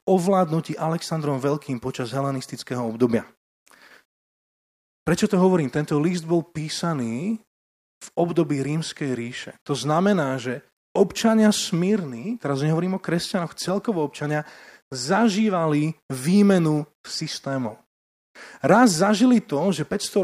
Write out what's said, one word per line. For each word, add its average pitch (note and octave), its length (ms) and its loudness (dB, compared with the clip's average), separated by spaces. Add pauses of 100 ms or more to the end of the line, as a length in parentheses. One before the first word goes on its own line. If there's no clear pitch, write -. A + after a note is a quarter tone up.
ovládnutí F3+ 720 0
Alexandrom D#3+ 560 -4
Veľkým C#3 480 -4
počas B2+ 320 -6
helenistického C3+ 640 -6
obdobia. A#2 480 0 (1800)
Prečo F3+ 240 0
to G3+ 80 0
hovorím? F3+ 320 4
Tento D3 320 -2
list F3 240 0
bol E3 240 0
písaný D#3 880 -4 (640)
v - 160 -20
období D#3 480 0
Rímskej D3 480 -4
ríše. A#2+ 400 -8 (160)
To C#3+ 80 -2
znamená, D3+ 640 0
že B2 240 -6 (320)
občania G#3+ 560 4
Smyrny, F3+ 880 -2
teraz C#3 240 -2
nehovorím E3+ 320 0
o - 80 -8
kresťanoch, E3+ 560 -4
celkovo G3 400 -2
občania, D3+ 480 -4 (400)
zažívali E3 1040 2 (160)
výmenu D#3+ 800 4 (160)
systémov. C3 800 -8 (800)
Raz F#3 400 6
zažili A3 400 4
to, E3 320 0
že D3+ 80 -4
päťsto G3+ 400 -2